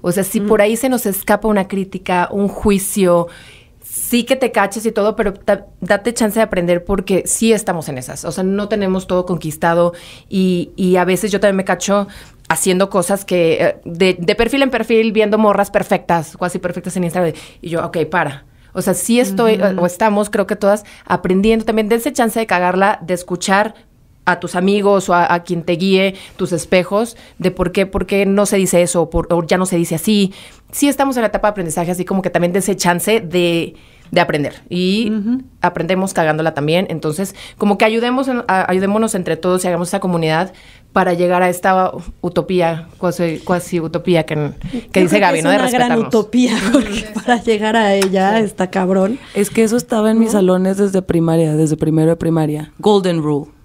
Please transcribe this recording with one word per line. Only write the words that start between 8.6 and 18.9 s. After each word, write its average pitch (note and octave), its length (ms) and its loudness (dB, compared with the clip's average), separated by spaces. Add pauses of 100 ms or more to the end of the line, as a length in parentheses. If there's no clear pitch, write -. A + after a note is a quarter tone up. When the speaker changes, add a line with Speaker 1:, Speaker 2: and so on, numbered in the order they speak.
Speaker 1:
tenemos F#3 380 -2
todo F3+ 180 0
conquistado E3+ 680 0 (360)
y, F#3 460 0
y F3+ 220 2
a F3+ 80 2
veces F#3 260 0
yo G3 80 -2
también G3 180 2
me F#3+ 80 -2
cacho G3 420 -2 (400)
haciendo F#3 440 0
cosas G3 340 -2
que, E3+ 280 2 (100)
eh, D3 200 0
de, F3+ 360 0
de F#3+ 160 0
perfil A#3 260 0
en C4+ 80 2
perfil, A3+ 420 2
viendo G#3+ 280 2
morras G3+ 320 2
perfectas, F3+ 680 0
cuasi F3+ 220 -4
perfectas F3+ 360 -8
en F3+ 100 -2
Instagram, E3+ 280 0 (280)
y E3+ 80 -14
yo, E3 160 -4
ok, D#3+ 240 -2
para. D#3 360 -4 (280)
O F3+ 100 -4
sea, F#3+ 100 0